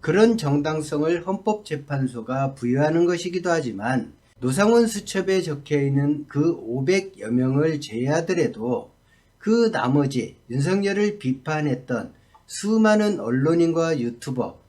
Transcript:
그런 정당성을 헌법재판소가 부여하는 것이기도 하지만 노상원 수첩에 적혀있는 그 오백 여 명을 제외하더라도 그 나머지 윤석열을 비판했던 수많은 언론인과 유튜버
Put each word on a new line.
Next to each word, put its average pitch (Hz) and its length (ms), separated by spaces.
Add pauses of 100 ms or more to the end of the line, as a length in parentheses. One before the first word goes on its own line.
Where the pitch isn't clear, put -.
그런 220 360
정당성을 156 880
헌법재판소가 135 1300
부여하는 151 500
것이기도 175 460
하지만 123 640 (260)
노상원 208 480
수첩에 190 560
적혀있는 143 840
그 160 340
오백 135 580
여 104 100
명을 135 500
제외하더라도 127 1120 (460)
그 226 340
나머지 131 680 (120)
윤석열을 196 680
비판했던 135 920 (340)
수많은 214 720
언론인과 160 800
유튜버 120 680